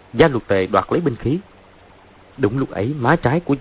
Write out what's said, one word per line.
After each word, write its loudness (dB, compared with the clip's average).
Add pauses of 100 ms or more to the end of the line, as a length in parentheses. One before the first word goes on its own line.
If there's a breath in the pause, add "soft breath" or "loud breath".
(140)
Gia 6
Luật -2
Tề 2
đoạt 0
lấy 0
binh -2
khí. -4 (1000)
Đúng 0
lúc -4
ấy, -4
má 2
trái 0
của 0